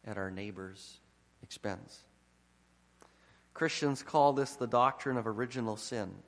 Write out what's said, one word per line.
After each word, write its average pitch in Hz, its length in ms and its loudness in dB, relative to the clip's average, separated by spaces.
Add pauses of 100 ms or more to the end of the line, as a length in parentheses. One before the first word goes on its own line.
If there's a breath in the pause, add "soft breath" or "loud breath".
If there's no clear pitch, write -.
at 104 140 -8
our 95 120 -4
neighbor's 95 680 -10 (420)
expense. - 640 -8 (1500 soft breath)
Christians 147 500 0
call 143 300 6
this 135 240 0
the 120 100 0
doctrine 127 480 2
of 113 100 0
original 113 520 -2
sin. 92 500 -6